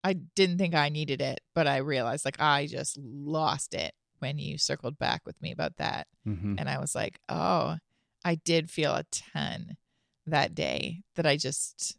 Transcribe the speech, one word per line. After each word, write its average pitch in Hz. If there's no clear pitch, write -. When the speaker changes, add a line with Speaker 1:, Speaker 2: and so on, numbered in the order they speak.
Speaker 1:
I 190
didn't 180
think 175
I 147
needed 147
it, 135
but 160
I 139
realized, 135
like, 139
I 147
just -
lost 143
it -
when 139
you 147
circled 143
back -
with -
me -
about -
that. -
Speaker 2:
Mm-hmm. 101
Speaker 1:
And -
I 135
was 139
like, -
"Oh, 165
I 175
did 165
feel 151
a 147
ton -
that 151
day 76
that 160
I 147
just -